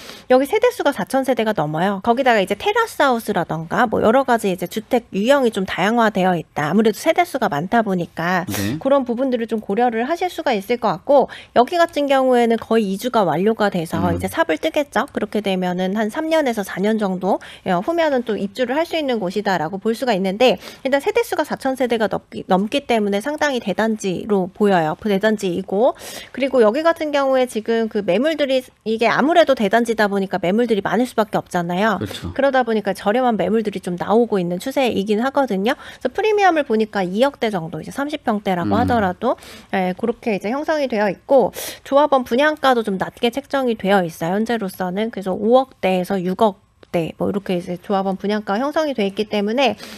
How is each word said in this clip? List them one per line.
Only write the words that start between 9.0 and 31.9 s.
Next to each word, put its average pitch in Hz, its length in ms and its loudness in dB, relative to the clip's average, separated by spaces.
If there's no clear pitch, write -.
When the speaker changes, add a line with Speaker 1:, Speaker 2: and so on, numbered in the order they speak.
Speaker 1:
부분들을 247 420 -2
좀 220 140 -4
고려를 226 480 0
하실 349 220 -2
수가 311 220 -2
있을 233 260 -2
것 226 100 -2
같고 202 400 2
여기 254 220 2
같은 320 320 2
경우에는 254 480 4
거의 220 360 0
이주가 226 300 0
완료가 196 480 2
돼서 165 400 -2
Speaker 2:
음. 175 60 0
Speaker 1:
이제 180 120 -4
삽을 320 300 -2
뜨겠죠. 294 540 -2
그렇게 214 280 -4
되면은 185 560 -2
한 214 140 -2
삼 311 180 -4
년에서 262 360 0
사 - 160 -8
년 214 180 2
정도, 190 400 0
예, - 40 0
후면은 269 540 0
또 208 120 -4
입주를 233 400 -4
할 330 140 0
수 349 60 -4
있는 262 240 -2
곳이다라고 185 580 -2
볼 220 160 -2
수가 247 200 -2
있는데 196 440 2
일단 277 180 0
세대수가 403 440 -2
사천 262 320 -4
세대가 233 320 0
넘기, - 380 -8
넘기 208 400 0
때문에 208 340 0
상당히 294 400 -2
대단지로 202 920 -2
보여요. 180 440 2
그 214 100 -6
대단지이고 202 840 0
그리고 262 300 2
여기 226 200 4
같은 330 300 0
경우에 269 340 2
지금 226 420 -2
그 214 160 -2
매물들이 262 600 2
이게 220 220 0
아무래도 277 480 4
대단지다 226 540 2
보니까 190 340 -2
매물들이 214 380 2
많을 190 260 0
수밖에 208 320 -2
없잖아요. 180 600 -2